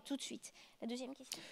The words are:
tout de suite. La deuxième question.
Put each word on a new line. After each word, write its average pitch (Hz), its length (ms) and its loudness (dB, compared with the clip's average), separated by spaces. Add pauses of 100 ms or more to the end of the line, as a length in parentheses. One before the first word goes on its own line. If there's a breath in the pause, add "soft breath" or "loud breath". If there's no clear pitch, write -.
tout 277 100 6
de - 60 2
suite. - 320 -2 (260 soft breath)
La 233 80 2
deuxième 247 260 2
question. - 260 -4 (120)